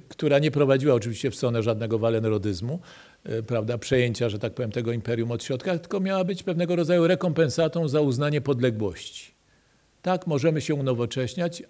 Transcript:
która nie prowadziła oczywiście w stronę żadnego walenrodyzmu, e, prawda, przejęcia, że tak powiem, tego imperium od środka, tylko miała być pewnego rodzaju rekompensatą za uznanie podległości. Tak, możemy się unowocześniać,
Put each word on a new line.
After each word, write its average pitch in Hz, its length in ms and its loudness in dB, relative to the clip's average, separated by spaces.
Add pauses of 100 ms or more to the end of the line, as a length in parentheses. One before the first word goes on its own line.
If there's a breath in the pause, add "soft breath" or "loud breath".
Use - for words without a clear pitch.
która 143 300 2
nie 151 120 2
prowadziła 135 440 4
oczywiście 117 360 -2
w - 60 -8
stronę 117 260 0
żadnego 110 360 0
walenrodyzmu, 110 840 0 (440 loud breath)
e, 113 180 -6
prawda, 113 360 -2
przejęcia, 120 500 2
że 107 100 -4
tak 110 160 -4
powiem, 113 180 -6
tego 117 200 -2
imperium 117 380 -2
od 117 140 -6
środka, 165 340 -4
tylko 190 220 -6
miała 190 240 0
być 185 180 -4
pewnego 175 340 0
rodzaju 170 300 4
rekompensatą 165 840 2
za 147 120 2
uznanie 147 400 2
podległości. 117 960 -2 (680 soft breath)
Tak, 185 240 -2
możemy 156 340 2
się 151 140 -2
unowocześniać, 131 960 -2